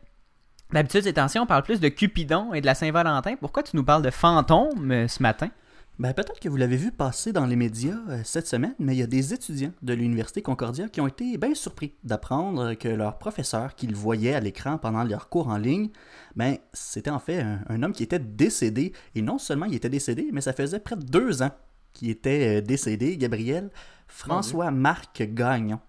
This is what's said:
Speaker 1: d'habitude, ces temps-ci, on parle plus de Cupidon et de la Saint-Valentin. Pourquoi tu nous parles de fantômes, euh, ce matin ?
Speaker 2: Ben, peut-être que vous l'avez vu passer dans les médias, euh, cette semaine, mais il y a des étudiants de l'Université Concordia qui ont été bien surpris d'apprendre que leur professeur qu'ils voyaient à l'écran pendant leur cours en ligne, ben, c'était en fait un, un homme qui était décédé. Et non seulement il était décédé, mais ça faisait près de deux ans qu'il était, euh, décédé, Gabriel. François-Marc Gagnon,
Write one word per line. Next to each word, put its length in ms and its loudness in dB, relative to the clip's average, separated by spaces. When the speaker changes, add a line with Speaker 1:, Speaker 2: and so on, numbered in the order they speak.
Speaker 1:
d'habitude, 300 4
ces 120 0
temps-ci, 240 2
on 80 2
parle 160 4
plus 180 0
de 80 6
Cupidon 680 2
et 60 0
de 60 2
la 80 6
Saint-Valentin. 680 2
Pourquoi 220 -2
tu 140 -6
nous 80 2
parles 180 6
de 80 4
fantômes, 840 4
euh, 160 2
ce 140 -2
matin ? 260 2
Speaker 2:
Ben, 160 -2
peut-être 260 -4
que 80 -6
vous 80 -2
l'avez 220 4
vu 120 0
passer 420 -2
dans 120 2
les 100 2
médias, 440 0
euh, 160 -4
cette 220 -4
semaine, 320 -2
mais 160 0
il 40 2
y 40 2
a 40 0
des 280 0
étudiants 380 -6
de 100 -2
l'Université 480 0
Concordia 480 -4
qui 140 -4
ont 40 2
été 300 -4
bien 180 0
surpris 380 -8
d'apprendre 720 -2
que 140 -4
leur 300 -2
professeur 560 -4
qu'ils 200 -4
voyaient 400 0
à 60 0
l'écran 380 -4
pendant 260 -2
leur 240 -4
cours 200 0
en 100 -2
ligne, 320 0
ben, 220 0
c'était 380 -8
en 80 -4
fait 240 -2
un, 260 -2
un 140 -2
homme 100 -2
qui 100 -6
était 160 0
décédé. 720 0
Et 80 -2
non 160 0
seulement 280 -4
il 80 -2
était 160 -2
décédé, 420 -2
mais 80 -4
ça 140 -2
faisait 260 -4
près 160 -8
de 80 -8
deux 380 2
ans 100 0
qu'il 160 -6
était, 500 2
euh, 40 4
décédé, 560 0
Gabriel. 520 -2
François-Marc 920 0
Gagnon, 540 0